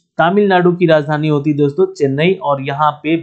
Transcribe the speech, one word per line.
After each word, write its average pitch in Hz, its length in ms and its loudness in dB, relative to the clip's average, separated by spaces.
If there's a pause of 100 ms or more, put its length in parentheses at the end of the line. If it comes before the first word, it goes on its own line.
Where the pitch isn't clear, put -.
(180)
तमिलनाडु 180 540 2
की 175 140 0
राजधानी 151 420 0
होती 147 220 0
है 143 60 -2
दोस्तों 147 300 0
चेन्नई। 151 480 -2
और 143 280 -4
यहाँ 143 300 -2
पे 151 300 -4